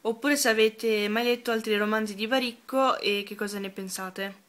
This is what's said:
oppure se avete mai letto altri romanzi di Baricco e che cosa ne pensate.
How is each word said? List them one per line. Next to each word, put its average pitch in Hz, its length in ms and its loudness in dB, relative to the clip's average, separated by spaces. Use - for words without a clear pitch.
oppure 233 360 0
se 277 120 2
avete 220 600 2
mai 220 160 0
letto 240 260 0
altri 220 260 0
romanzi 214 380 0
di 208 120 -4
Baricco 254 720 0
e 202 280 -2
che 208 80 -10
cosa 208 240 -6
ne 196 100 -6
pensate. 190 800 -10